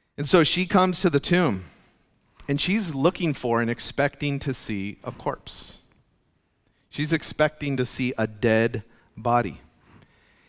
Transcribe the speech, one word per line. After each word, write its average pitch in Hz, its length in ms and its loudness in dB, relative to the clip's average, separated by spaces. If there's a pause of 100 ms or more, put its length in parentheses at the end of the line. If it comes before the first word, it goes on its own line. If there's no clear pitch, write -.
(180)
And 143 100 -6
so 175 160 8
she 180 220 0
comes 185 340 2
to 180 100 2
the 139 120 2
tomb, 147 420 2 (840)
and 143 100 -2
she's 190 340 -2
looking 156 400 2
for 117 280 0
and 117 80 0
expecting 139 680 -2
to 135 140 -4
see 101 520 -6
a - 80 -8
corpse. - 640 -12 (1120)
She's 151 240 -4
expecting 147 640 0
to 127 80 0
see 123 320 -4
a 110 100 0
dead 110 560 2 (320)
body. 113 460 0 (880)